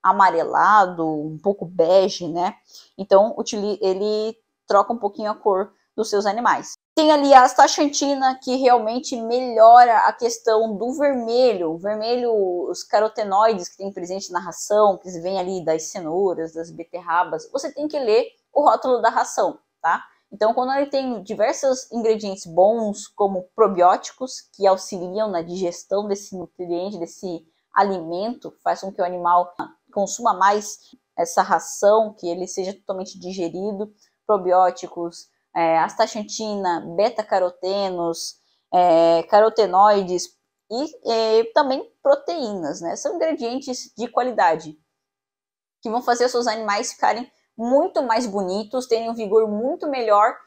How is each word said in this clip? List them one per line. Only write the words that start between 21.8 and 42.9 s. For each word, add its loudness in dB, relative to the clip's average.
ingredientes -2
bons, 2
como -2
probióticos, 2
que 0
auxiliam 0
na -4
digestão -4
desse -8
nutriente, -8
desse -12
alimento, -4
faz -4
com -10
que -10
o 0
animal 0
consuma -2
mais 0
essa -2
ração, 2
que -10
ele -6
seja -8
totalmente -10
digerido, -8
probióticos, 0
é, 2
astaxantina, -4
beta-carotenos, -4
é, 4
carotenoides 2
e, -6
é, 2
também 0
proteínas, -2
né? -8